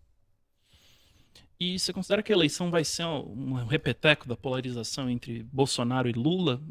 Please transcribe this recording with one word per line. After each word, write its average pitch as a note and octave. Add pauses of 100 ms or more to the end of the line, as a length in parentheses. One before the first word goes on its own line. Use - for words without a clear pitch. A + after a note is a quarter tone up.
(1600)
E F3+
você F#3
considera G3+
que -
a G3+
eleição E3+
vai E3
ser -
um, C3
um B2
repeteco D3
da A#2
polarização B2+
entre A#2+
Bolsonaro C3
e A#2
Lula? D3